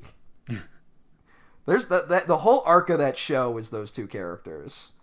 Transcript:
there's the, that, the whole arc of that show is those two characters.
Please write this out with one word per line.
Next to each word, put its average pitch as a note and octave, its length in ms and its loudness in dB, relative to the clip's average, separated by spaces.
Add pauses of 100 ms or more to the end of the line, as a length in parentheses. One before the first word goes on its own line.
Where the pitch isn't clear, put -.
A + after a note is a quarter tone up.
(1700)
there's A3+ 220 2
the, F3 200 2
that, F3+ 180 2
the E3 120 2
whole B3 260 4
arc F3 240 6
of E3 100 2
that C#3 200 0
show B2 400 -2
is A2 100 -12
those G#2+ 220 -10
two A2 160 -10
characters. F2 840 -12 (100)